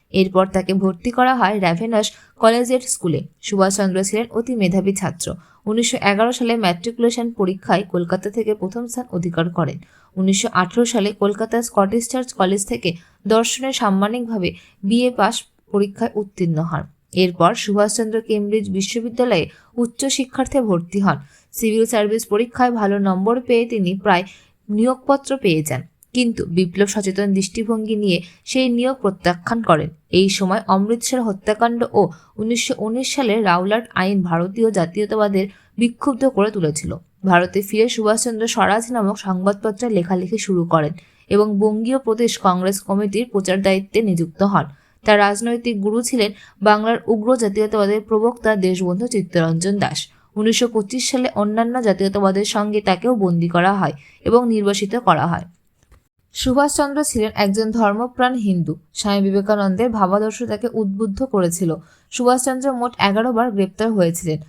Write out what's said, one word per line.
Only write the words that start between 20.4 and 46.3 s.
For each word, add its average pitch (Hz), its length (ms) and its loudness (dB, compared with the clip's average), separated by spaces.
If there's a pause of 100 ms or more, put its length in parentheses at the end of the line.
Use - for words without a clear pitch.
ভর্তি 185 380 0
হন। 185 180 2 (340)
সিভিল 220 340 2
সার্ভিস 220 420 0
পরীক্ষায় 240 440 0
ভালো 202 280 0
নম্বর 196 420 2
পেয়ে 240 240 2
তিনি 196 340 -2
প্রায় 180 240 2 (460)
নিয়োগপত্র 262 680 0
পেয়ে 165 260 2
যান, 131 180 -4 (320)
কিন্তু 240 320 0
বিপ্লব 180 420 0
সচেতন 196 460 -2
দৃষ্টিভঙ্গি 220 640 -2
নিয়ে 190 260 0 (240)
সেই 262 240 0
নিয়োগ 247 280 0
প্রত্যাখ্যান 190 640 -2
করেন। 156 280 2 (200)
এই 190 200 4
সময় 196 380 0
অমৃতসর 233 540 0
হত্যাকাণ্ড 226 720 0
ও 185 160 4 (280)
উনিশশো 233 400 -2
উনিশ 233 380 -4
সালে 226 260 2
রাওলাট 196 520 2
আইন 190 280 0
ভারতীয় 185 500 0
জাতীয়তাবাদের 202 760 0 (300)
বিক্ষুব্ধ 240 480 0
করে 220 260 2
তুলেছিল। 165 440 -2 (300)
ভারতে 180 360 2
ফিরে 214 280 2
সুভাষচন্দ্র 226 580 0
স্বরাজ 226 440 0
নামক 208 280 -2
সংবাদপত্রে 202 680 -2
লেখালেখি 185 480 0
শুরু 185 280 0
করেন 160 280 0 (360)
এবং 208 300 2
বঙ্গীয় 220 400 0
প্রদেশ 233 440 0
কংগ্রেস 185 380 0
কমিটির 208 480 -2
প্রচার 190 320 0
দায়িত্বে 190 400 0
নিযুক্ত 170 420 0
হন। 196 220 2 (400)
তার 208 120 6
রাজনৈতিক 226 640 0
গুরু 214 200 0
ছিলেন 226 300 0 (300)